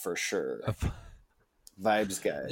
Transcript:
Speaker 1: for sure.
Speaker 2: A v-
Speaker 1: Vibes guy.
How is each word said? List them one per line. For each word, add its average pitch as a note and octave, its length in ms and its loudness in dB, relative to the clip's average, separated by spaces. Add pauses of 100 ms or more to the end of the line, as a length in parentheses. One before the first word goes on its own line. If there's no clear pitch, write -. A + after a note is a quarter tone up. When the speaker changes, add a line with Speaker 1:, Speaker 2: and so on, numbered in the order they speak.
Speaker 1:
for F2 140 -2
sure. C2+ 500 -2
Speaker 2:
A A2 80 4
v- - 180 -2 (880)
Speaker 1:
Vibes G#2+ 400 4
guy. D2 300 0